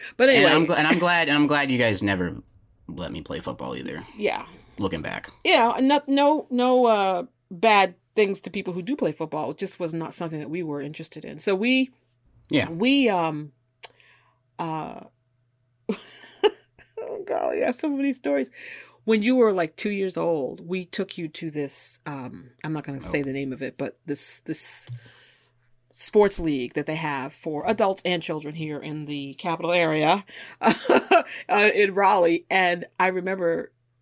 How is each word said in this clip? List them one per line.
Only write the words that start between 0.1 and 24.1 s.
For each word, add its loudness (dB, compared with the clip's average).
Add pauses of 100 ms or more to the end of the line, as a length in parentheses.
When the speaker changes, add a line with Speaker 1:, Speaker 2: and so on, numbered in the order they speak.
Speaker 1:
But 8
Speaker 2:
And 8
Speaker 1:
anyway. 8
Speaker 2:
I'm 6
gl-, 2
and 4
I'm 4
glad, 2
and 4
I'm 6
glad 2
you 2
guys 2
never 0 (500)
let -10
me -10
play -10
football -8
either. -10 (120)
Speaker 1:
Yeah. -4 (320)
Speaker 2:
Looking -4
back. -10 (140)
Speaker 1:
Yeah, 4
no, 4
no, 2
no, 4
uh, 2 (280)
bad 4 (200)
things 2
to -12
people -6
who -8
do -4
play -2
football. -6
It -14
just -8
was -6
not -6
something -8
that -10
we -6
were -6
interested -14
in. -12
So 0
we, 2 (580)
Speaker 2:
Yeah. 0
Speaker 1:
we, 2
um, -2 (1080)
uh, -8 (880)
<laughs> - (1120)
oh -10
golly, -2
I 2
have -2
so -4
many -2
stories, -2 (540)
when 2
you 4
were, 6
like, -2
two -4
years -4
old, -2
we -4
took -6
you -6
to -10
this, -6
um, -12 (140)
I'm -6
not -6
gonna -10
say -4
Speaker 3:
Oh. -6
Speaker 1:
the -6
name -6
of -12
it, -8
but -8
this, 0